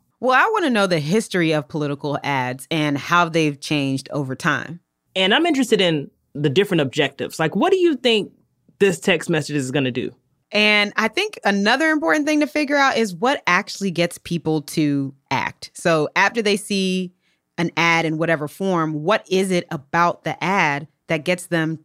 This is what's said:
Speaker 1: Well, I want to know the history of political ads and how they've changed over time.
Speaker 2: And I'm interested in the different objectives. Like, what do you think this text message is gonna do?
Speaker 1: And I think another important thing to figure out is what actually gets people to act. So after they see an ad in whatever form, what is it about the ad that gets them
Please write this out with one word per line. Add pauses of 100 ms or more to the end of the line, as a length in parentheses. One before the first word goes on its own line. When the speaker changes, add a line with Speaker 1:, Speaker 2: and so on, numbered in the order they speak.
(200)
Speaker 1:
Well,
I
want
to
know
the
history
of
political
ads
and
how
they've
changed
over
time. (360)
Speaker 2:
And
I'm
interested
in (240)
the
different
objectives.
Like,
what
do
you
think (460)
this
text
message
is
gonna
do? (380)
Speaker 1:
And
I
think
another
important
thing
to
figure
out
is
what
actually
gets
people
to (160)
act.
So
after
they
see (460)
an
ad
in
whatever
form,
what
is
it
about
the
ad (200)
that
gets
them